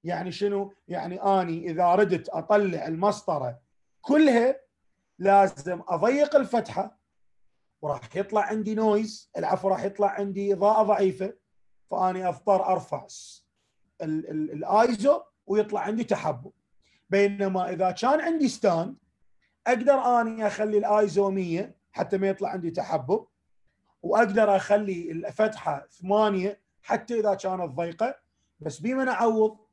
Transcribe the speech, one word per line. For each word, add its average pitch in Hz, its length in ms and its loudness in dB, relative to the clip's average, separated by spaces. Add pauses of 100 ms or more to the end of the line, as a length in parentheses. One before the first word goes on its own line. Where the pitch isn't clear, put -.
يعني 175 280 -6
شنو؟ 202 420 -4 (140)
يعني 175 340 -8
أني 180 480 0
إذا 175 260 2
ردت 190 340 2
أطلع 190 580 0
المسطرة 160 720 -2 (420)
كلها 269 540 4 (640)
لازم 190 680 2
أضيق 269 480 2
الفتحة، 226 640 -2 (800)
وراح 143 340 -8
يطلع 196 260 -2
عندي 214 340 -4
نويز، 214 600 0
العفو، 185 300 -2
راح 190 160 0
يطلع 202 240 0
عندي 202 460 -2
إضاءة 214 300 4
ضعيفة، 196 500 0 (580)
فأني 185 360 -2
أضطر 185 400 2
أرفع 175 400 -2
س-، - 380 -20 (560)
ال، 156 280 -4
ال، 156 220 -6
الآيزو 220 680 2 (240)
ويطلع 208 360 0
عندي 220 220 -4
تحبب. 156 480 -4 (580)
بينما 196 600 0
إذا 185 220 0
كان 277 300 0
عندي 330 260 0
ستاند 185 480 0 (720)
أقدر 247 260 4
أني 233 540 2
أخلي 214 300 -2
الآيزو 202 540 2
مية 185 440 -4 (160)
حتى 190 260 -4
ما 196 100 0
يطلع 190 220 -2
عندي 170 220 -6
تحبب، 170 560 -4 (720)
وأقدر 202 540 4
أخلي 190 560 0
الفتحة 170 800 -4
ثمانية 202 680 0 (200)
حتى 226 380 -4
إذا 208 140 2
كانت 185 380 -4
ضيقة، 170 480 -6 (400)
بس 151 200 -10
بما 254 240 -2
نعوض؟ 220 540 0 (160)